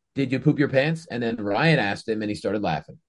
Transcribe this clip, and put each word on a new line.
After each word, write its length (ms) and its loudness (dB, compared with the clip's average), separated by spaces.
did 160 -2
you 80 -2
poop 200 2
your 100 2
pants?" 420 0
And 120 -4
then 140 -2
Ryan 420 2
asked 300 -2
him, 140 -2
and 80 -4
he 40 -4
started 280 -2
laughing. 360 -4